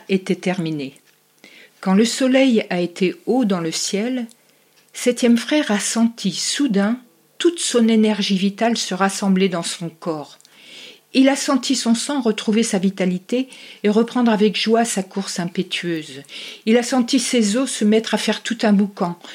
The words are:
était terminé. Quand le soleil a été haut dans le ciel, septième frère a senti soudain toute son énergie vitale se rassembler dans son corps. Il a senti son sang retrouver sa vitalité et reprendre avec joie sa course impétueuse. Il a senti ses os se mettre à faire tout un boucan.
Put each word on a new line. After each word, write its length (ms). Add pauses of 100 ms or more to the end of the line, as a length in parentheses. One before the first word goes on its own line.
était 260
terminé. 640 (800)
Quand 140
le 120
soleil 640
a 120
été 340 (100)
haut 200
dans 140
le 120
ciel, 560 (640)
septième 440
frère 340
a 80
senti 540
soudain 680 (380)
toute 220
son 300
énergie 480
vitale 400
se 160
rassembler 560
dans 140
son 260
corps. 480 (760)
Il 140
a 80
senti 400
son 180
sang 280
retrouver 420
sa 160
vitalité 680 (340)
et 60
reprendre 420
avec 240
joie 300
sa 180
course 380
impétueuse. 840 (420)
Il 120
a 60
senti 360
ses 380
os 120
se 140
mettre 300
à 40
faire 260
tout 180
un 100
boucan. 480 (140)